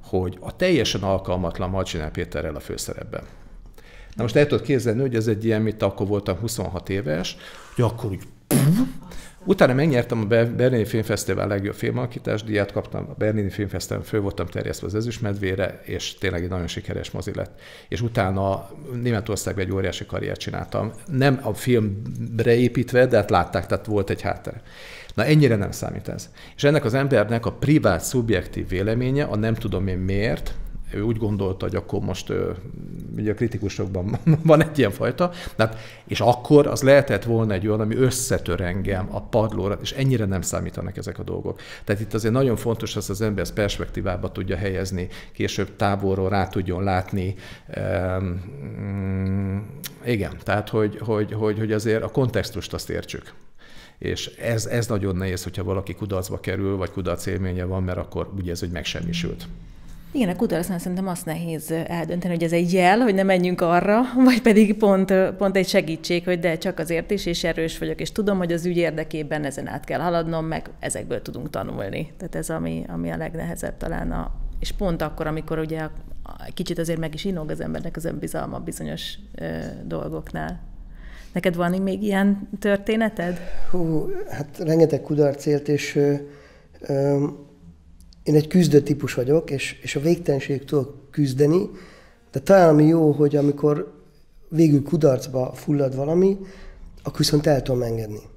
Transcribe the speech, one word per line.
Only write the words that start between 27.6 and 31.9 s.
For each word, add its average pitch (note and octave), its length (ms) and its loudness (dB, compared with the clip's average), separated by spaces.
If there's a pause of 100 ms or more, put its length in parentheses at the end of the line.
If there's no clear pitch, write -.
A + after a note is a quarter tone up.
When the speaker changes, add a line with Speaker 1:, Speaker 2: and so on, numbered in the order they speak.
Speaker 1:
szubjektív G2 680 0
véleménye, A#2+ 560 0
a - 120 -2
nem A2 180 2
tudom F#2+ 320 -2
én F2+ 120 -2
miért, G2 560 0 (380)
ő G2+ 80 -4
úgy A2+ 160 0
gondolta, G2 500 -2
hogy F#2+ 100 -4
akkor G2 240 -4